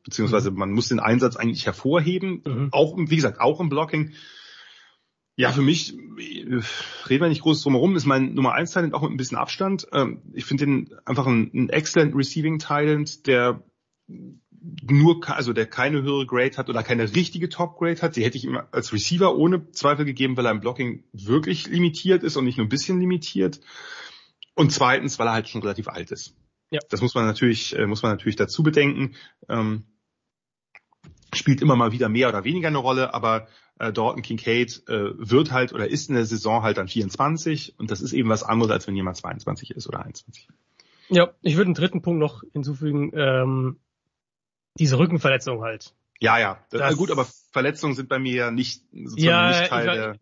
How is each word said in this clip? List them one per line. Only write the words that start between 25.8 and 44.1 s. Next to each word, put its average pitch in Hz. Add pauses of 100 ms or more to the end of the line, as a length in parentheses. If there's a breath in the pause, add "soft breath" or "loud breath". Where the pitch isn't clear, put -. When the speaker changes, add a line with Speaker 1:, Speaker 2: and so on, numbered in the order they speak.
Speaker 1:
alt -
ist. - (340)
Speaker 2:
Ja. 151 (100)
Speaker 1:
Das 98
muss 123
man 117
natürlich, 110
äh, 110
muss 104
man 110
natürlich 107
dazu -
bedenken. 143 (340 loud breath)
Ähm, 107 (1500)
spielt -
immer 147
mal 117
wieder 117
mehr 120
oder 101
weniger 165
eine 147
Rolle, 131
aber, 110 (300 soft breath)
äh, 113
Dalton 113
Kincaid, 113
äh, 101
wird 127
halt 127
oder 107
ist -
in 139
der 117
Saison 110
halt 107
dann 95
vierundzwanzig 147
und 110
das 98
ist -
eben 120
was 110
anderes, 113
als -
wenn 98
jemand 92
zweiundzwanzig -
ist -
oder -
einundzwanzig. - (600 soft breath)
Speaker 2:
Ja, 175
ich 160
würde 190
einen 175
dritten 180
Punkt 170
noch - (100)
hinzufügen, 143
ähm, 131 (1000)